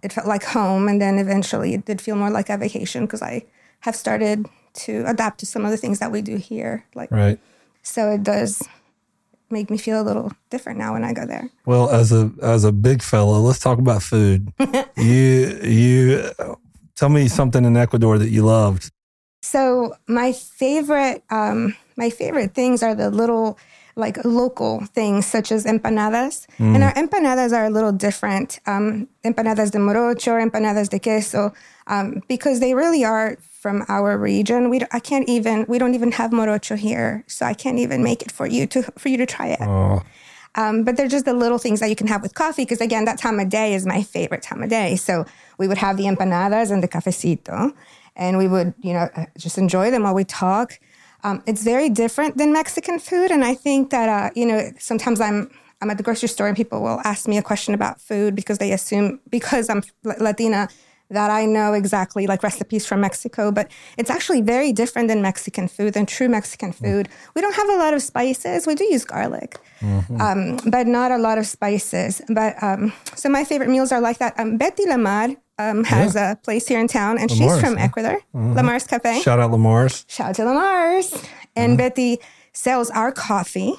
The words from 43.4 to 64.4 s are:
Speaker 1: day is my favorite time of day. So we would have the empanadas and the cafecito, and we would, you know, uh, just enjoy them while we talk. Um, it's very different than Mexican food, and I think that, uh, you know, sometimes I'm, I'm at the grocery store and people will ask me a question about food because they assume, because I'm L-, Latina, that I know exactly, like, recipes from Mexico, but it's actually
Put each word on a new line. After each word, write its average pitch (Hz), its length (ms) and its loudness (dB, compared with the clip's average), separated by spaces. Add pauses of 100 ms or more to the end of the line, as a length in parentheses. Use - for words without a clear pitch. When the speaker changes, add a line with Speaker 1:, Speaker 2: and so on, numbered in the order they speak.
Speaker 1:
day 214 260 0
is 190 120 -2
my 185 160 0
favorite - 400 -6
time - 200 -10
of - 80 -6
day. 202 260 0
So 175 280 -2 (340)
we 190 100 0
would 190 100 0
have 196 180 0
the 196 80 -2
empanadas 196 680 0
and 196 100 2
the 175 60 -2
cafecito, 175 840 -2 (420)
and 185 220 0
we 190 100 2
would, 180 320 0
you 180 140 -4
know, 175 200 0
uh, 160 120 -6 (100)
just - 220 -8
enjoy 185 340 2
them 233 100 0
while 196 120 0
we 190 100 2
talk. 196 560 -2 (420)
Um, 196 240 -6
it's 214 160 -4
very 247 280 2
different 233 480 0
than 302 140 2
Mexican 320 460 -2
food, 359 320 0
and 294 140 2
I 247 100 2
think 269 360 0
that, 233 180 0
uh, 202 260 0
you 233 120 0
know, 220 320 0
sometimes 226 420 -2
I'm, 208 300 -2 (300)
I'm 208 100 -4
at 208 60 -4
the 208 60 -8
grocery 226 260 -2
store 208 200 -2
and 202 80 0
people 220 260 -4
will - 220 -2
ask 208 240 -4
me 208 100 0
a 196 40 -2
question 208 320 -2
about - 260 -2
food 208 340 -2
because 196 240 -4
they 202 140 -2
assume, 202 480 -2 (100)
because 233 380 -2
I'm 202 140 0 (240)
L-, 214 120 -4
Latina, 214 500 0 (420)
that 208 200 0
I 220 160 2
know 214 260 2
exactly, 202 540 0
like, 190 160 0
recipes 208 420 -4
from 202 160 0
Mexico, 208 500 -2
but 208 200 -2 (260)
it's 240 140 -4
actually 320 320 0